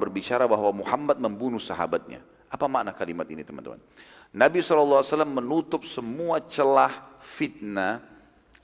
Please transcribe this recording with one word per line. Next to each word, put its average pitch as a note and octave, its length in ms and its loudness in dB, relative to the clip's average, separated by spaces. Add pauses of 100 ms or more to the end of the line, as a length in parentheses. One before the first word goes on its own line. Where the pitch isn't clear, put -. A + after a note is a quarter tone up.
berbicara G#2 500 -2
bahwa G#2 320 2
Muhammad C#3 320 0
membunuh A2+ 480 -4
sahabatnya." E2 560 -4 (320)
Apa - 160 -2
makna A#2+ 240 -2
kalimat E2+ 380 -6
ini, D#2 160 -12
teman-teman? C2 340 -14 (540)
Nabi D#3 320 4
sallallahu C#3+ 400 6
alaihi C#3 80 -4
wasallam D3+ 240 0
menutup D#3 480 -2
semua D3+ 560 -4
celah C3+ 480 4 (320)
fitnah G#2 800 -4 (640)